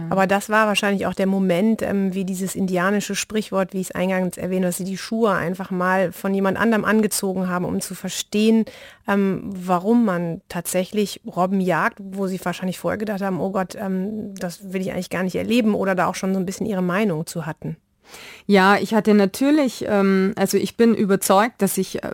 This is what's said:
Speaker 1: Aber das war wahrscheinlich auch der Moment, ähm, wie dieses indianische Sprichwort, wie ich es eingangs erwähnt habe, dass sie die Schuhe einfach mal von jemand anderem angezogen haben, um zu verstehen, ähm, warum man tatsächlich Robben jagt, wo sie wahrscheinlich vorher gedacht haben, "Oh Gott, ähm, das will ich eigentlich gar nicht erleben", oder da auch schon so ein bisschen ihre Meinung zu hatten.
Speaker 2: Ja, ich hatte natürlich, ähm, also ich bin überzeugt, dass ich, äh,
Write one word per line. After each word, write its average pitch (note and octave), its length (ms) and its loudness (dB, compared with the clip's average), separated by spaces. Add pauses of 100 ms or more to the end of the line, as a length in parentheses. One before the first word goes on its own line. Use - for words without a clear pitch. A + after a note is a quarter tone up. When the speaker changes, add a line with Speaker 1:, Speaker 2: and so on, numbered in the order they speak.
Speaker 1:
Aber F#3+ 160 2
das G3 240 0
war G#3+ 160 4
wahrscheinlich G3+ 400 0
auch F#3 80 -2
der F#3+ 140 0
Moment, G3 560 2
ähm, G3 320 0
wie F#3+ 100 -2
dieses F#3 300 -4
indianische F#3+ 580 0
Sprichwort, G3 600 -2
wie F#3+ 80 -4
ich F3+ 80 -8
es - 60 -10
eingangs F#3 420 0
erwähnt F#3 240 -2
habe, F3+ 80 2
dass F3 80 -4
sie F3+ 80 -6
die F#3+ 120 -6
Schuhe A3+ 340 0
einfach F3+ 380 -2
mal F#3 420 2
von G3 220 -4
jemand G3 240 2
anderem A3 280 2
angezogen G3 640 0
haben, F3+ 160 -2
um F#3+ 160 -4
zu - 120 -10
verstehen, G#3+ 720 2 (420)
ähm, G3 340 0 (120)
warum F#3 520 2
man E3+ 440 -2
tatsächlich F#3 800 -4
Robben F#3+ 340 0
jagt, F3+ 400 0
wo G3 240 -6
sie F#3 180 -6
wahrscheinlich F3+ 360 -4
vorher F3 180 -2
gedacht G#3 240 -6
haben, F#3+ 180 -2
"Oh F#3+ 120 -2
Gott, F#3+ 240 -4
ähm, G3 600 -6
das F#3 380 -8
will F#3+ 80 -4
ich F#3+ 100 -4
eigentlich F3+ 200 -6
gar F3 100 -2
nicht F#3 140 -2
erleben", G#3+ 400 2
oder F#3+ 180 0
da F3 140 0
auch F3+ 80 -4
schon F#3+ 180 -2
so F#3+ 60 0
ein F3+ 80 -2
bisschen F#3+ 180 -6
ihre F#3 160 -2
Meinung F3 460 0
zu D#3+ 180 -8
hatten. D#3+ 320 -8 (680)
Speaker 2:
Ja, G3 320 6
ich - 160 -2
hatte G#3+ 200 4
natürlich, C4 720 2
ähm, G3 520 2
also G3 200 0
ich - 200 -2
bin A#3 180 6
überzeugt, G3 680 2
dass F#3+ 160 0
ich, - 260 -4
äh, - 100 -8